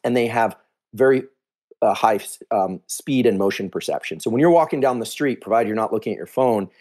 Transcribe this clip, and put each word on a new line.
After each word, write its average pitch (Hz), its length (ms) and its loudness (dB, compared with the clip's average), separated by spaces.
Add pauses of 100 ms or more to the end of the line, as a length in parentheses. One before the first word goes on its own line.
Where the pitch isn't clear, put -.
and 123 120 0
they 120 120 2
have 113 280 0 (380)
very, 131 300 4 (580)
uh, 107 120 2
high, 107 260 2 (320)
um, 95 360 -2
speed 127 380 -2
and 107 120 2
motion 98 320 -2
perception. - 500 -8
So - 100 -4
when 120 100 0
you're 165 120 6
walking 160 280 2
down 127 200 0
the 113 60 -6
street, - 360 -4
provided 110 260 0
you're 107 80 -4
not 110 160 -2
looking 110 220 -4
at - 40 -8
your 82 100 -12
phone, 113 420 0 (120)